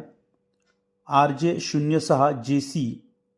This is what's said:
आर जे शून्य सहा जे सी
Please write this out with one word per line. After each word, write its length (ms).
आर 220
जे 300
शून्य 400
सहा 300
जे 300
सी 420